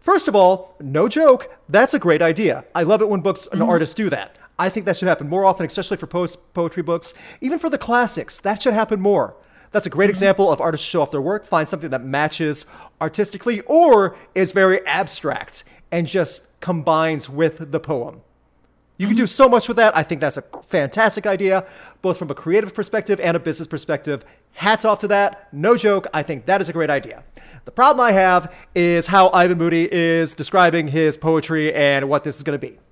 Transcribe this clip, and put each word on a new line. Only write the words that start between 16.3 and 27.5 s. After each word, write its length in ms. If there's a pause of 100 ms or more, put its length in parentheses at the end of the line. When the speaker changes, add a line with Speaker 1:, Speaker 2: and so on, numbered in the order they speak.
Speaker 1:
combines 680
with 440
the 80
poem. 400 (800)
You 100
can 80
do 80
Speaker 2:
Mm-hmm. 40
Speaker 1:
so 200
much 180
with 120
that. 180
I 80
think 160
that's 160
a 60 (260)
fantastic 580
idea, 400 (360)
both 140
from 140
a 40
creative 400
perspective 440
and 180
a 40
business 260
perspective. 580 (320)
Hats 280
off 140
to 100
that. 420
No 280
joke. 340
I 100
think 220
that 160
is 80
a 60
great 160
idea. 340 (400)